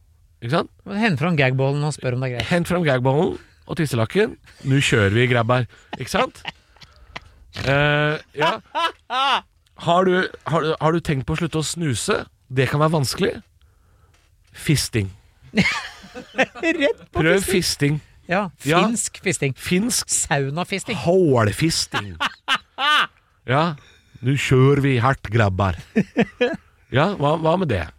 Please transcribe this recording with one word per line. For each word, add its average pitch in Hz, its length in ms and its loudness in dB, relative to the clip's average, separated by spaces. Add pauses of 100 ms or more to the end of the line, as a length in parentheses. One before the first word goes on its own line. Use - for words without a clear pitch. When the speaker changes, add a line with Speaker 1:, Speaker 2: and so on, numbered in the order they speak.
(420)
Speaker 1:
Ikke 117 160 -4
sant? 214 120 -4 (200)
Speaker 2:
Hent 202 320 0
fram 170 160 0
gagballen 135 480 2
og 151 80 -4
spør 123 240 -4
om 131 40 -4
det 127 100 -4
er - 40 -8
greit. - 140 -6
Speaker 1:
Hent 175 200 0
fram 175 160 0
gagballen 131 500 2 (300)
og - 120 -10
tisselakken. 156 560 0 (320)
Nå 139 160 4
kjører 104 340 2
vi, 123 140 4
grabbar. 123 360 2 (320)
Ikke - 140 -10
sant? 226 300 -2 (1120)
Eh, 147 600 0 (180)
ja. 151 140 0 (1300)
Har 175 260 2
du, 185 100 4 (300)
har 156 180 0
du, 156 140 -2
har 156 160 2
du 175 80 0
tenkt 139 260 -4
på 160 80 -2
å 156 60 -4
slutte 160 220 -2
å 143 40 -4
snuse? - 540 -2 (260)
Det 127 220 0
kan 147 160 0
være 156 160 2
vanskelig. 165 320 -2 (1200)
Fisting. - 560 -2 (440)
Speaker 2:
<laughs> - 40 -4
Rett 277 1500 -2
på - 140 -2
Speaker 1:
Prøv 175 180 4
Speaker 2:
fisting. 160 560 0
Speaker 1:
fisting. 143 60 -8 (240)
Speaker 2:
Ja, 190 220 -2 (180)
Speaker 1:
Ja. 160 160 4
Speaker 2:
finsk - 400 -2
fisting. 143 320 -2
Speaker 1:
Finsk. - 560 -2
Speaker 2:
Saunafisting. 170 880 -4
Speaker 1:
Hålfisting. 143 1200 2
Speaker 2:
<laughs> 277 960 -2 (300)
Speaker 1:
Ja. 147 300 0 (460)
«Nu 127 120 0
kjører 135 480 4
vi 135 160 2
hardt, 131 320 0
grabbar.» 98 460 2 (180)
Speaker 2:
<laughs> 247 600 0 (360)
Speaker 1:
Ja, 165 260 2
hva, 147 180 2
hva 160 220 2
med 185 100 0
det? 98 140 0 (160)